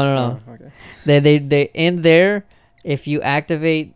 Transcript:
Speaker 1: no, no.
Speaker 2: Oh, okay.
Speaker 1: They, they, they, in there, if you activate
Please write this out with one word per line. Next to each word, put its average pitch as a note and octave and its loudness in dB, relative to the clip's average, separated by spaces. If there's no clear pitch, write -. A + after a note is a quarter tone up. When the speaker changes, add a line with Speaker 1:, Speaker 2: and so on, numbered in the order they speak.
Speaker 1:
no, C#3 0
no. B2 -4
Speaker 2:
Oh, - -20
okay. - -20
Speaker 1:
They, C#3+ 4
they, D3 4
they, C#3+ 0
in E3+ -2
there, F#3 2
if C#3+ -6
you D3 -4
activate D#3 -4